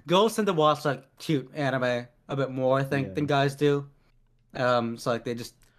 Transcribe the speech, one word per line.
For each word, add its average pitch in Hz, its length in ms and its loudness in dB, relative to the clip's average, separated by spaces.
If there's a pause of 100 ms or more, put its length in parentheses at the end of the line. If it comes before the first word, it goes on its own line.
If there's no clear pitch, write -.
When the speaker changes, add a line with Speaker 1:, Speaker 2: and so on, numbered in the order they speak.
Speaker 1:
girls 208 280 4
tend 214 120 0
to 196 60 0
watch, 151 320 2
like, 139 200 -4 (140)
cute 135 360 -2
anime 127 520 -2 (220)
a 143 60 -6
bit 135 160 -2
more, 131 280 2
I 135 40 0
think, 139 300 -2
Speaker 2:
Yeah. - 20 -14
Speaker 1:
than 147 120 -2
guys 139 280 2
do. 143 340 0 (680)
Um, 120 420 0
so, - 140 -4
like, 117 140 -4
they 120 100 -4
just 117 200 -12 (240)